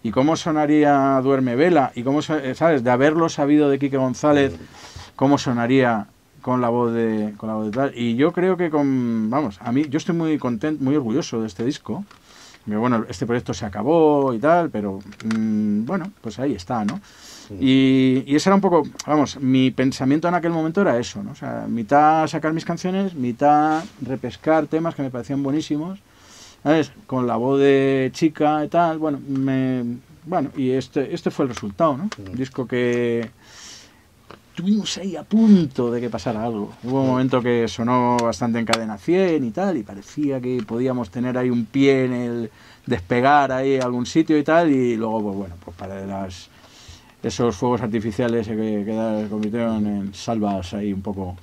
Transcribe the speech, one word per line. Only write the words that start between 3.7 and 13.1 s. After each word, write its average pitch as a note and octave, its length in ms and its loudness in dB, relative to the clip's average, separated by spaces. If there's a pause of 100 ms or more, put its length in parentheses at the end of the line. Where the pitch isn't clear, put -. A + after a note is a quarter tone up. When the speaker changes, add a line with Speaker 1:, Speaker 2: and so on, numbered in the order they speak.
Speaker 1:
de C#3 80 2
Quique C#3 180 -2
González, C#3 560 2 (640)
¿cómo C#3 220 4
sonaría A#2+ 680 2 (360)
con B2+ 180 0
la A#2+ 80 2
voz A#2+ 240 2
de, A2 460 0
con A2 100 -10
la A2 60 -4
voz A2 140 -4
de G2+ 40 -4
tal?". C3 240 -2
Y A#2+ 200 -2
yo D#3 180 2
creo F3+ 240 0
que F3 100 0
con, B2+ 600 0
vamos, B2+ 320 -2
a A#2 100 -6
mí, D3 160 0
yo B2+ 80 -2
estoy E3+ 180 -4
muy D#3+ 240 0
content-, C#3+ 420 -4
muy C3+ 160 0
orgulloso A#2 440 -2
de A2 60 -4
este G#2+ 180 -8
disco. C#3 400 -6 (640)
Que G#2 100 -4
bueno, A#2 320 0
este G2 160 -8